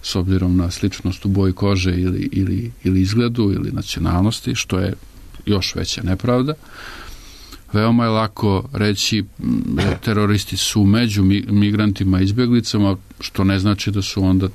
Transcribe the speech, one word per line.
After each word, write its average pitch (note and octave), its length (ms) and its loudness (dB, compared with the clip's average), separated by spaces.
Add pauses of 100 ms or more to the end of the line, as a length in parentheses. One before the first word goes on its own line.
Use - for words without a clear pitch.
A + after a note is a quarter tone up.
s - 140 -8
obzirom F2+ 420 2
na F#2 140 0
sličnost - 540 -4
u G2 40 0
boji F#2+ 240 2
kože F#2+ 380 0
ili, F#2 400 0
ili, G2 400 -2 (120)
ili F#2 180 2
izgledu A#2 420 0
ili G#2 280 0
nacionalnosti, F2 840 -2
što - 240 -2
je F#2+ 140 -2 (520)
još G2 300 -2
veća - 280 -6
nepravda. B2 500 0 (1200)
Veoma A#2 300 4
je A#2 60 2
lako G#2+ 640 0
reći, G#2 480 0
mm, - 540 -4
da G2 200 0
teroristi G#2 600 0
su - 260 0
među G#2 400 4
mi-, G2 260 2
migrantima G2+ 720 2
i - 20 4
izbeglicama, A2 760 2 (220)
što - 240 -4
ne G2 160 4
znači G2+ 320 0
da G2+ 100 0
su G2 220 -2
onda F#2+ 320 4